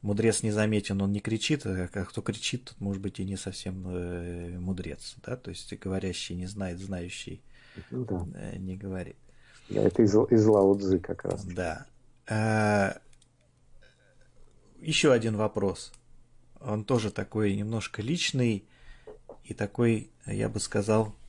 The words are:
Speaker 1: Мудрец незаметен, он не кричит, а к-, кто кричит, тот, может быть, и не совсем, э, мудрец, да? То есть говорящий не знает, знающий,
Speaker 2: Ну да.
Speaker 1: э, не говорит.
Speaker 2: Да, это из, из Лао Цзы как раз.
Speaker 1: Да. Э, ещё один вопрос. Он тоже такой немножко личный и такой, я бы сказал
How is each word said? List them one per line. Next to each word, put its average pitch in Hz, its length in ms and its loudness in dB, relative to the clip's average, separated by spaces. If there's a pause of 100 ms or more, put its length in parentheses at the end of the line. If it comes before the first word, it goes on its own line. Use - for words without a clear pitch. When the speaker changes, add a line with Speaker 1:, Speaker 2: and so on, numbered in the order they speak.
Speaker 1:
Мудрец 104 400 2
незаметен, 107 580 2
он 98 120 2
не 104 80 0
кричит, 113 460 -2
а 92 220 -2
к-, 95 160 -4
кто - 180 -8
кричит, - 420 -6
тот, - 160 -18
может 98 200 -4
быть, 98 200 -6
и 95 40 -2
не 98 120 -4
совсем, 95 520 -8
э, 87 680 -6
мудрец, 90 560 -6 (100)
да? 127 120 -6
То 87 140 -14
есть - 280 -12
говорящий 95 580 -4
не 90 100 -6
знает, 95 320 -6
знающий, 90 640 -10 (500)
Speaker 2:
Ну 123 140 -4
да. 92 300 -4
Speaker 1:
э, 92 240 -10
не 92 180 -8
говорит. 95 400 -8 (540)
Speaker 2:
Да, - 100 0
это - 220 6
из, 104 120 6
из 107 320 8
Лао 98 280 8
Цзы 95 240 2
как - 260 -6
раз. 90 200 -4
Speaker 1:
Да. 90 420 -6 (420)
Э, 110 680 2 (1800)
ещё 151 320 4
один 113 240 4
вопрос. 104 560 -2 (680)
Он 107 240 -4
тоже 110 260 2
такой 101 460 0
немножко 107 460 -4
личный 123 600 0 (800)
и - 100 -10
такой, 113 560 0 (160)
я 107 240 -2
бы 107 100 -6
сказал 107 540 2 (140)